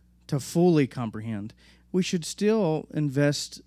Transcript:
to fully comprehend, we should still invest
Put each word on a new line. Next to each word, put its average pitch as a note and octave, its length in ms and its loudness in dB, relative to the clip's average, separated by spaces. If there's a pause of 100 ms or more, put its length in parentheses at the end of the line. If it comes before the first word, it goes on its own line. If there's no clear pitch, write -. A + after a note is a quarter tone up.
(280)
to C#3+ 120 -2
fully E3+ 460 4
comprehend, A2 640 -8 (400)
we F#3 100 2
should F3 220 -2
still G3+ 680 0
invest C#3+ 720 0